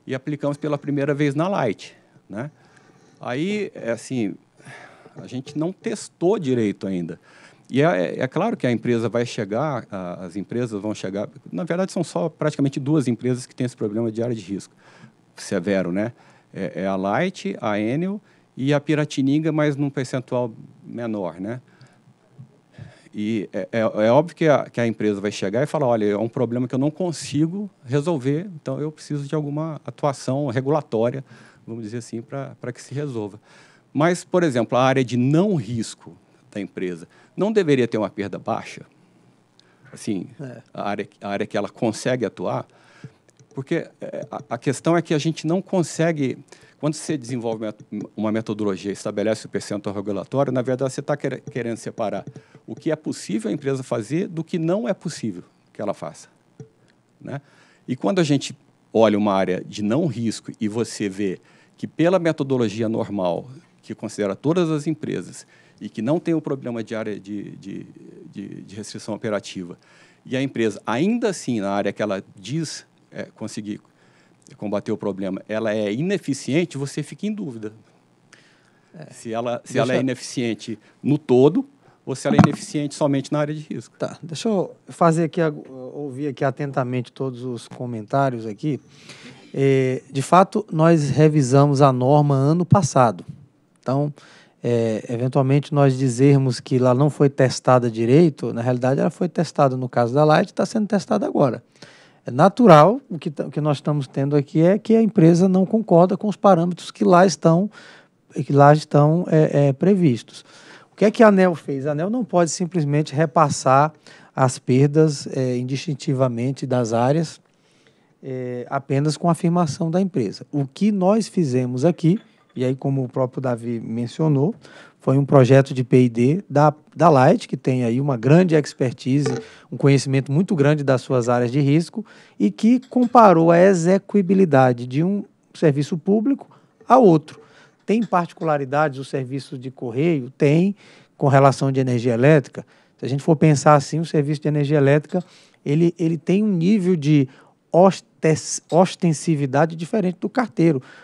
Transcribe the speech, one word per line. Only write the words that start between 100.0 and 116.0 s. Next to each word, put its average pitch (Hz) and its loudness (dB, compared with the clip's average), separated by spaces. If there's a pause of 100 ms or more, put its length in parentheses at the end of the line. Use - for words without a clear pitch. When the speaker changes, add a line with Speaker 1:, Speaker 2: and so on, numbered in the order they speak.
Speaker 2:
da 151 4
Light, 160 2
tá - -2
sendo 214 -4
testada 208 -2
agora. 131 0 (640)
É - -10
natural, 185 8 (100)
o 180 -8
que 165 -8
ta-, - -8
o 156 -12
que 151 -6
nós 147 0
estamos 147 -2
tendo 143 -2
aqui 147 0
é 180 4
que - 2
a 226 6
empresa 175 6
não 185 4
concorda 185 4
com 214 -4
os 190 -4
parâmetros 175 2
que - -4
lá 185 8
estão, 175 2 (640)
que 143 -4
lá 143 8
estão, 151 4
é, 143 4
é, 139 2
previstos. 165 0 (480)
O - -20
que - 2
é 220 4
que 226 6
a 220 12
aneel 185 4
fez? 135 -6
A 151 -4
aneel 151 -2
não 233 -4
pode 175 2
simplesmente 151 -2
repassar 147 2 (440)
as 131 0
perdas, 143 2
é, 127 -4
indistintivamente 131 -4